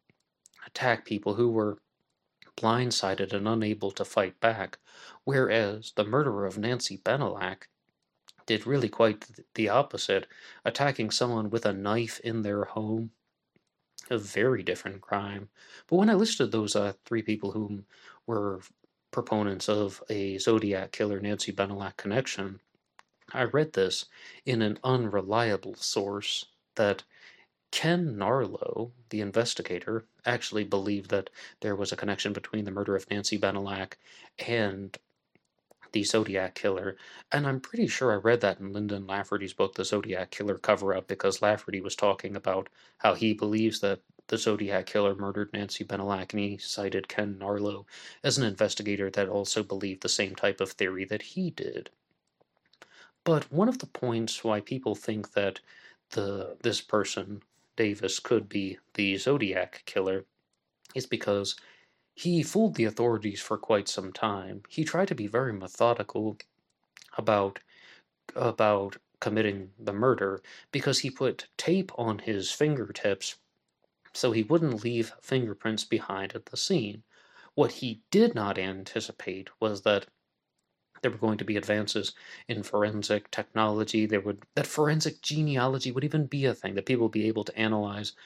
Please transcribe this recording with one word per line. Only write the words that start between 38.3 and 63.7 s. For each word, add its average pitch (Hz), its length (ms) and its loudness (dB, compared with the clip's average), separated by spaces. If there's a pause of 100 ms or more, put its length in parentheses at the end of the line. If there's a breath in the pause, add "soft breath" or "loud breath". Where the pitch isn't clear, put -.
that 95 180 2
in 98 120 -8
Lyndon 101 340 -4
Lafferty's 98 460 -4
book, 98 220 0
The 95 100 -2
Zodiac 95 460 -2
Killer 101 280 -4
Cover-Up, 98 500 2
because 98 340 0
Lafferty 101 380 0
was 95 160 -6
talking 98 400 0
about 95 320 -2 (300 soft breath)
how 101 160 6
he 110 180 2
believes 107 480 2
that 98 200 0 (260)
the 113 100 -2
Zodiac 101 500 0
Killer 101 280 2
murdered 101 380 -4
Nancy 104 320 -6
Benelak, 98 480 -2
and 104 80 0
he 101 180 -2
cited 98 500 -4
Ken 101 300 -4
Narlow 101 480 -4 (360 loud breath)
as 131 140 2
an 131 80 2
investigator 101 640 0
that 98 180 0
also 101 340 0
believed 98 400 -6
the 92 60 -2
same 95 260 0
type 98 260 0
of 95 120 -2
theory 95 340 -2
that 107 160 -4
he 185 280 -4
did. - 400 -8 (1300 loud breath)
But 156 260 4
one 185 180 4
of 254 100 0
the - 80 -12
points 117 580 -2
why 107 160 2
people 110 340 -4
think 107 380 -6
that 98 280 0 (500 loud breath)
the, 98 520 -4
this 110 180 2
person, 101 640 -2 (340)
Davis, 101 420 0
could 101 300 0
be 98 300 -4 (160)
the 98 220 2
Zodiac 95 720 0
Killer 95 380 0 (720)
is 131 120 -4
because 101 500 0 (580 loud breath)
he 170 280 2
fooled 214 320 2
the 113 100 2
authorities 110 560 0
for - 160 -4
quite 104 320 2